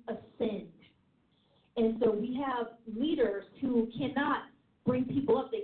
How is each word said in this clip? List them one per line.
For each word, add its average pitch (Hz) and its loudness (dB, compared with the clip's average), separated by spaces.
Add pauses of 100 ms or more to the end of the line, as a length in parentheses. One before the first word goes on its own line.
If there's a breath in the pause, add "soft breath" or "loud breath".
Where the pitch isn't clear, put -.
ascend. 208 -6 (1080 soft breath)
And 226 2
so 220 6
we 247 -2
have 247 -2 (300)
leaders 247 0 (160)
who 233 2
cannot 277 -2 (420)
bring 254 2
people 269 2
up. 254 -4
They 403 -4